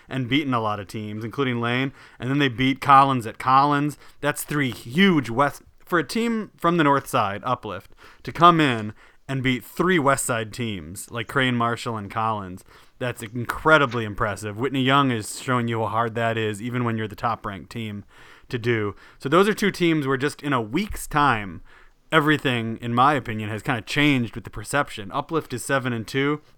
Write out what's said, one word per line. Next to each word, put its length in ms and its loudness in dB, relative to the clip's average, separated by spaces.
and 220 -6
beaten 240 2
a 80 2
lot 200 -2
of 60 -10
teams, 380 -10
including 380 -4
Lane. 320 -2
And 100 -8
then 120 0
they 80 4
beat 340 0
Collins 440 6
at 120 -12
Collins. 580 2
That's 240 -2
three 260 -2
huge 600 2
West, 320 0
for 160 0
a 60 0
team 500 -2
from 200 2
the 80 4
North 220 2
Side, 380 -2
Uplift, 480 -6
to 80 -10
come 280 8
in 320 0
and 140 -4
beat 220 0
three 360 2
West 260 2
Side 260 -4
teams 600 -8
like 160 -6
Crane, 280 2
Marshall, 400 -2
and 140 -8
Collins. 540 -4
That's 240 -6
incredibly 800 2
impressive. 540 -4
Whitney 240 -2
Young 280 4
is 300 -4
showing 280 0
you 120 -2
how 60 0
hard 280 -2
that 240 0
is, 240 -2
even 220 -4
when 120 -2
you're 100 -4
the 80 -10
top-ranked 560 -6
team 340 -10
to 100 -6
do. 380 0
So 100 -6
those 200 4
are 60 2
two 160 0
teams 360 0
where 100 0
just 260 -4
in 100 -2
a 100 0
week's 440 -4
time, 540 0
everything, 680 2
in 140 -4
my 200 4
opinion, 360 -6
has 120 -8
kinda 200 -4
changed 520 0
with 100 -12
the 60 -14
perception. 640 -4
Uplift 400 -4
is 120 -6
seven 280 0
and 140 -6
two. 340 -2